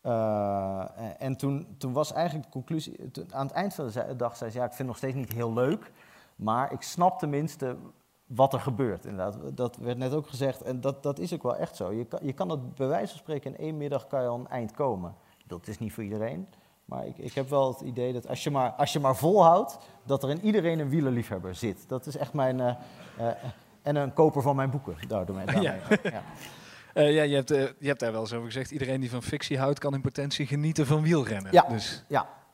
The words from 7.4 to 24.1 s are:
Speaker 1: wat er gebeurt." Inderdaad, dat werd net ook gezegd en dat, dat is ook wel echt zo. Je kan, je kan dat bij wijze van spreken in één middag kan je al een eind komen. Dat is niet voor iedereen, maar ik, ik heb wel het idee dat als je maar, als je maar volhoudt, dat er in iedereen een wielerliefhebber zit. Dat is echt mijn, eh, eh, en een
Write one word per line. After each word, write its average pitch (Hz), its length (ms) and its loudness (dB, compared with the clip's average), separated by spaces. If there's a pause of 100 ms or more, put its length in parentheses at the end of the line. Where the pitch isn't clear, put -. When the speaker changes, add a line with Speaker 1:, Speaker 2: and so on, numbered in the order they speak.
Speaker 1:
wat 131 260 4
er 127 80 0
gebeurt." 113 440 -2
Inderdaad, 104 520 -6
dat 123 200 -2
werd 120 220 -4
net 131 140 -2
ook 151 160 -4
gezegd 131 340 -2
en 127 180 -4
dat, 135 220 -2
dat 143 160 -2
is 175 160 -6
ook 156 80 -8
wel 123 140 0
echt - 200 -6
zo. 92 160 -4
Je 117 120 -4
kan, - 180 -8
je 139 100 -4
kan 185 160 -4
dat 135 260 -6
bij 131 120 -2
wijze 185 220 0
van - 100 -14
spreken 143 380 -8
in - 80 -16
één 156 120 -6
middag 143 300 -4
kan 131 160 -2
je 123 60 0
al 120 100 -2
een 127 100 -10
eind 117 240 -6
komen. 98 420 -2 (320)
Dat 87 200 -12
is 104 120 -8
niet 107 140 -6
voor 117 120 -8
iedereen, 113 440 -6 (360)
maar - 220 -8
ik, 123 120 -10
ik - 140 -10
heb 135 160 -4
wel 139 220 4
het 123 100 -8
idee 127 320 -4
dat 120 160 -8
als - 160 -6
je 156 60 0
maar, 131 200 2
als - 220 0
je 156 80 0
maar 135 160 4
volhoudt, 180 600 8 (260)
dat 135 180 0
er 135 80 0
in 165 140 -2
iedereen 170 340 4
een 143 100 0
wielerliefhebber 120 680 0
zit. 101 340 -6
Dat 127 180 -6
is 147 100 -10
echt 143 160 -4
mijn, 131 280 2
eh, 123 140 2 (420)
eh, 117 140 0 (520)
en 147 140 0
een 139 160 0